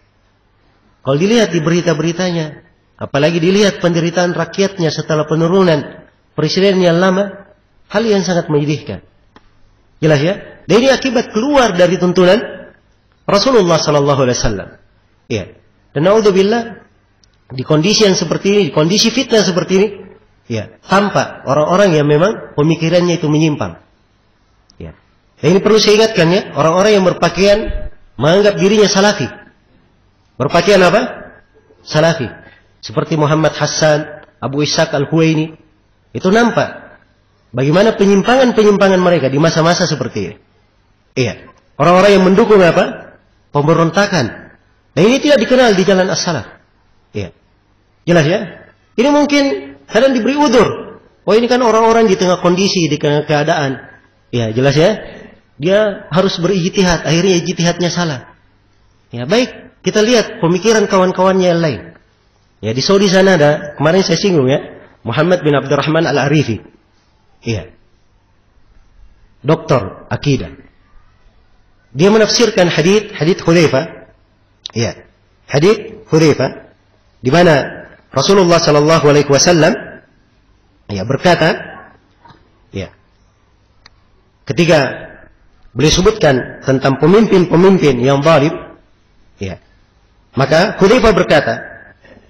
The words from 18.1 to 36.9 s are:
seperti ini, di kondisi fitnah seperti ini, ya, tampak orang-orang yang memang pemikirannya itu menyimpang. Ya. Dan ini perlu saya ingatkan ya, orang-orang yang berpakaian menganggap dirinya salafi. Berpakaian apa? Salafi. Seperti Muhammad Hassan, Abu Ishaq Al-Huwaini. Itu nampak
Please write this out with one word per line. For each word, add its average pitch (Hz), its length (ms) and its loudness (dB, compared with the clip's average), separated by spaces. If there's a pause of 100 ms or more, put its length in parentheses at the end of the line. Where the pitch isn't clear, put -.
seperti 180 400 -2
ini, 208 60 2 (100)
di - 20 -12
kondisi 190 380 0
fitnah 233 320 0
seperti 175 320 -2
ini, 202 120 2 (600)
ya, 110 400 -10
tampak 185 560 -2
orang-orang 156 560 2
yang 143 80 0
memang 170 480 0
pemikirannya 165 640 0
itu 156 80 -4
menyimpang. 147 480 -2 (1040)
Ya. 80 160 -18 (480)
Dan 175 120 2
ini 196 40 4
perlu 208 240 2
saya 214 160 2
ingatkan 190 320 2
ya, 202 100 0 (140)
orang-orang 175 400 2
yang 190 80 2
berpakaian 180 560 2 (560)
menganggap 190 400 2
dirinya 196 320 2
salafi. 190 400 0 (1080)
Berpakaian 175 480 2
apa? 175 200 4 (840)
Salafi. 156 400 -2 (560)
Seperti 151 340 -6
Muhammad 151 380 0
Hassan, - 720 -2 (160)
Abu 139 240 -4
Ishaq 156 260 -2
Al-Huwaini. 156 640 0 (560)
Itu 185 240 -2
nampak - 640 -2 (540)